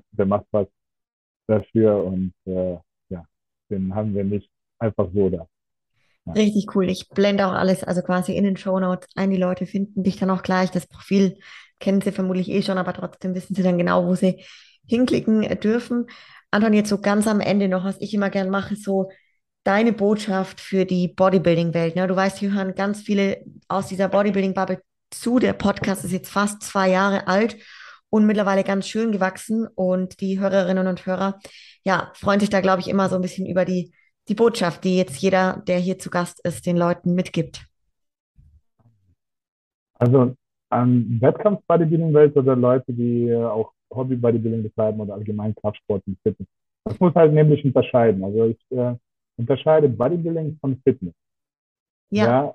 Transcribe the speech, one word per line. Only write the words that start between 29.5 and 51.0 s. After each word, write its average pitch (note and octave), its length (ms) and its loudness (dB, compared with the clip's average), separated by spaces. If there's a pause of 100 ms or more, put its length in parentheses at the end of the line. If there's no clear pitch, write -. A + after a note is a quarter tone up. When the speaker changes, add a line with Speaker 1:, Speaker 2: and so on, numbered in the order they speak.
Speaker 2:
Und F#3 480 -2
die F#3+ 180 -2
Hörerinnen F#3+ 480 0
und F3+ 180 -6
Hörer, F#3+ 340 -4 (440)
ja, F#3+ 320 -2
freuen G3+ 240 0
sich G#3 100 0
da, G3 120 0
glaub F#3 180 2
ich, F3+ 80 -8
immer F#3+ 220 0
so F#3 60 -2
ein F#3 60 0
bisschen F#3 240 -6
über F3+ 200 0
die, F3+ 280 -4 (340)
die G3+ 80 -2
Botschaft, A3 480 0
die F#3 140 2
jetzt F#3 240 -2
jeder, F#3 460 2
der F3+ 100 0
hier F#3 220 -2
zu F3 100 -14
Gast F3 360 -4
ist, - 200 -6
den F3 120 0
Leuten F3 360 0
mitgibt. F3 540 -4 (2250)
Speaker 1:
Also B2+ 400 4 (340)
an A#2+ 520 2
Wettkampf-Bodybuilding-Welt D#3+ 1160 4
oder C3 180 4
Leute, B2 380 2
die, A#2+ 340 0
äh, A#2 160 0
auch A2 300 -4 (180)
Hobby-Bodybuilding A#2 720 -2
betreiben G#2+ 380 -2
oder G2+ 140 -8
allgemein G#2+ 400 -6
Kraftsport - 500 -6
und F#2+ 160 -8
Fitness. G2+ 260 -4 (360)
Das A2+ 160 -6
muss F3 160 4
halt D#3+ 180 6
nämlich D3+ 320 4
unterscheiden. A#2 580 2
Also G#2+ 220 0
ich, A2+ 140 -2 (100)
äh, B2 260 -2 (420)
unterscheide C#3+ 520 2
Bodybuilding D#3 720 -4
von C3+ 220 -4
Fitness. - 320 -2 (960)